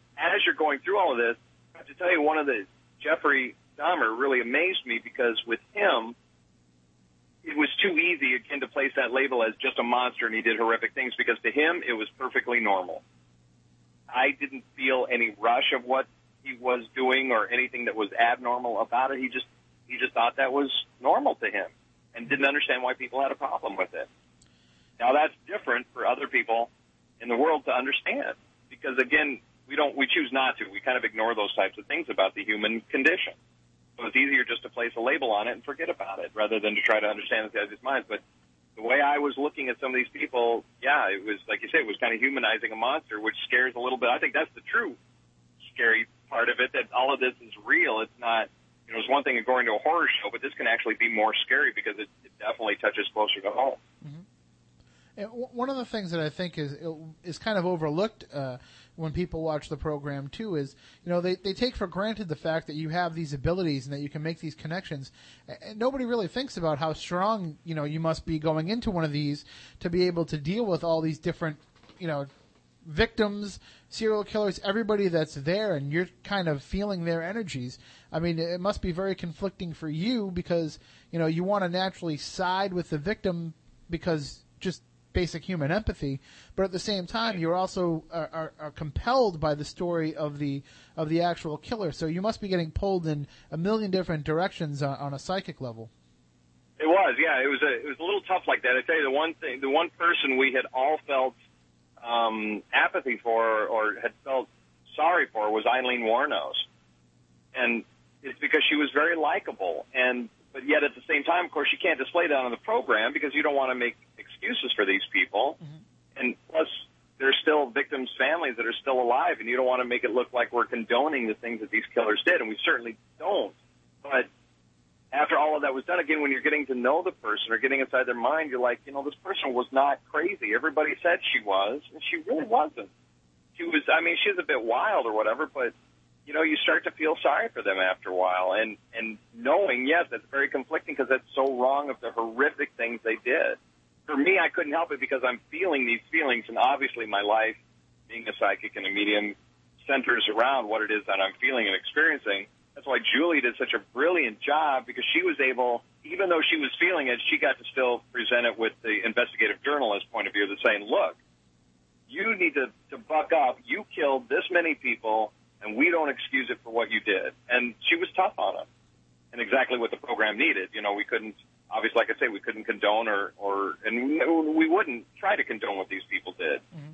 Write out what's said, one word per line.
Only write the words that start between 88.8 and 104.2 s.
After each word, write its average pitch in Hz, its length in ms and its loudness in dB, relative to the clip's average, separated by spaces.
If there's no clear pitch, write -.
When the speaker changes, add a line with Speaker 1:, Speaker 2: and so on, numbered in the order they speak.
Speaker 2:
by 151 140 2
the 147 120 -4
story 165 500 -2
of 147 220 -4
the, 139 260 -2
of 156 140 -2
the 165 120 2
actual 165 360 -2
killer. 202 340 -4
So - 140 -6
you 170 160 -2
must 220 180 -2
be 208 80 -8
getting 170 240 0
pulled 190 340 0
in 147 220 -2
a 156 60 -6
million 202 340 0
different 175 320 -2
directions 156 580 -2
on, 139 160 -2
on 143 160 -6
a 131 60 -8
psychic 185 400 -6
level. 113 300 -10
Speaker 1:
It 151 80 -2
was, 170 320 6
yeah. 143 240 2
It 139 40 2
was 135 160 0
a, 131 220 0
it - 0 -
was 139 140 -8
a 160 40 -8
little 190 180 -2
tough 185 260 -2
like 135 140 2
that. 127 160 2
I 127 80 -2
tell 170 100 2
you, 156 80 4
the 135 80 2
one 156 220 2
thing, 131 260 -8
the 135 100 -2
one 160 280 2
person 156 400 2
we 131 160 4
had 127 200 2
all 139 320 2
felt, 131 280 0
um, 110 540 0
apathy 139 460 0
for 113 480 2
or 107 340 0
had 113 120 -4